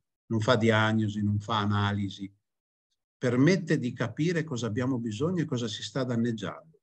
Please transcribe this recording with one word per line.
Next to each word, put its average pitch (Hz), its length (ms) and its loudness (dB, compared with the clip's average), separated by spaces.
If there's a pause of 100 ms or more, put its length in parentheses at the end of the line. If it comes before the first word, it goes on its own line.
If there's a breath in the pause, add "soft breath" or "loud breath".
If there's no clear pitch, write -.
(280)
non 113 140 0
fa 123 140 4
diagnosi, 110 680 2
non 104 160 2
fa 110 200 -2
analisi, 101 720 -2 (920)
permette 143 560 4
di 120 140 -4
capire 151 500 -2
cosa 123 240 -4
abbiamo 127 320 -2
bisogno 135 440 -2
e - 20 -4
cosa 117 240 -4
si - 120 -10
sta - 220 -4
danneggiando. 113 800 -4